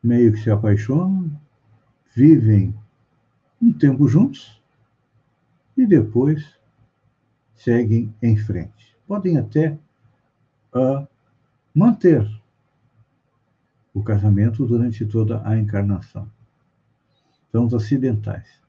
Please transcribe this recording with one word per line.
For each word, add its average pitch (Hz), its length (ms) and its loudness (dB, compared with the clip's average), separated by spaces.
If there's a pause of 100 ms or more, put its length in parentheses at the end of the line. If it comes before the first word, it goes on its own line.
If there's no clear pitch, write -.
meio 117 300 4
que 107 80 -4
se - 100 -4
apaixonam, 147 800 0 (840)
vivem 117 580 4 (880)
um 233 120 4
tempo 139 340 2
juntos 185 540 -2 (1120)
e 262 100 2
depois 143 720 0 (1000)
seguem 117 680 -2
em 113 160 2
frente. 101 580 -10 (120)
Podem 185 300 -2
até, 151 400 -4 (960)
ah, 135 340 -2 (680)
manter 175 520 2 (1700)
o 104 80 -8
casamento 107 640 0
durante 117 400 -2
toda 107 420 -4
a 110 100 -2
encarnação. 101 720 -6 (1200)
São 117 140 0
os 117 80 -2
acidentais. 113 960 -4